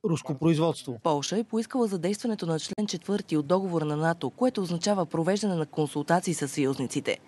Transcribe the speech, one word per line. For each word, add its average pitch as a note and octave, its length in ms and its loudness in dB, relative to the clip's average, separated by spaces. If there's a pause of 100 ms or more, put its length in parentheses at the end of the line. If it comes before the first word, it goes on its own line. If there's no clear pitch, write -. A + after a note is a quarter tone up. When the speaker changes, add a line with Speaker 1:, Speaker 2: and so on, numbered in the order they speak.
Speaker 1:
руско D3+ 340 0
производство. D3+ 640 2
Speaker 2:
Полша D3 340 0
е A#3 60 0
поискала A3+ 440 -2
задействането G3 580 -2
на E3 140 0
член G#3 280 -4
четвърти F#3+ 500 -2
от D3 100 0
договора F3 380 2
на D3+ 120 -2
нато, D#3+ 320 0
което B3 320 0
означава F3 440 0
провеждане F#3 500 0
на D#3 100 0
консултации D#3+ 680 0
с D3+ 140 -4
съюзниците. C3+ 720 0 (100)